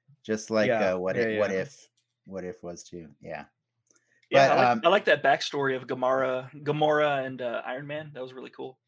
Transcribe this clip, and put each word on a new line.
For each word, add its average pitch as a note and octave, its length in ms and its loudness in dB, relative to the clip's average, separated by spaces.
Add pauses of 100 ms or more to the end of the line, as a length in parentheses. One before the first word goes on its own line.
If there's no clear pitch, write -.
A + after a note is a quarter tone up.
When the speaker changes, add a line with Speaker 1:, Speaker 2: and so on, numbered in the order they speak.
(240)
Speaker 1:
just G#2+ 260 -6
like, G#2+ 160 2
Speaker 2:
Yeah. G#2 280 2
Speaker 1:
uh, F#2 40 -2
What F#2 160 -2
Speaker 2:
Yeah, A#2+ 80 0
Speaker 1:
If, A2 160 -2
What G2+ 140 2
Speaker 2:
yeah. F#2+ 60 0
Speaker 1:
If, - 300 -10 (360)
What F#2+ 200 -12
If F2+ 200 -12
was F2 180 -14
too. E2+ 260 -16 (120)
Yeah. D2 240 -14 (840)
Speaker 3:
Yeah, C#3 180 8
Speaker 1:
But, - 20 2
Speaker 3:
I C#3+ 60 4
like, B2+ 100 4
Speaker 1:
um, A#2 180 2
Speaker 3:
I E3+ 40 4
like G3+ 160 4
that D3 180 4
backstory C#3 540 0
of B2 100 -10
Gamora, C3 640 -2 (140)
Gamora D3+ 600 2
and, C3 160 -8
uh, A#2 240 -4
Iron C3 220 -8
Man. D3+ 280 -10
That B2+ 80 -12
was B2+ 100 -12
really B2+ 180 -14
cool. C3 380 -14